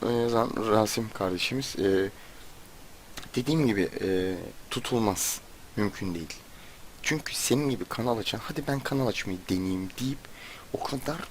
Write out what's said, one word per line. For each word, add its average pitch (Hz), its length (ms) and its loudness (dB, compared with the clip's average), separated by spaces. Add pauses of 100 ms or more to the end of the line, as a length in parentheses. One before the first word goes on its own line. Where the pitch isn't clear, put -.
e, - 20 4
yazan 117 460 4
Rasim 110 520 6
kardeşimiz, 98 720 0
e, 98 320 4 (1200)
dediğim 143 320 4
gibi, 98 220 4 (120)
e, 92 360 2 (320)
tutulmaz, 113 720 2 (340)
mümkün 98 400 0
değil. 82 180 -6 (720)
Çünkü - 320 -2
senin 139 340 4
gibi 113 160 -2
kanal 117 320 0
açan, 107 260 -2
"Hadi 147 240 -6
ben 139 120 0
kanal 131 280 0
açmayı 95 300 -2 (120)
deneyeyim." 92 400 0 (100)
deyip 135 200 -2 (540)
o - 100 -2
kadar 143 340 -4 (140)